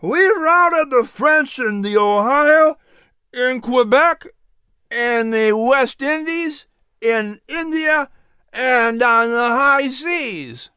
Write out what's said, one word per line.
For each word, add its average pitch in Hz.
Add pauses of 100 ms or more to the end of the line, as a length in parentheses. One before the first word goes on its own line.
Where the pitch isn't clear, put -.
We've 359
routed 339
the 254
French 302
in 214
the 208
Ohio, 285 (560)
in 254
Quebec, 254 (640)
in 233
the 220
West 247
Indies, 311 (380)
in 220
India, 311 (420)
and 233
on 233
the 233
high 277
seas. 254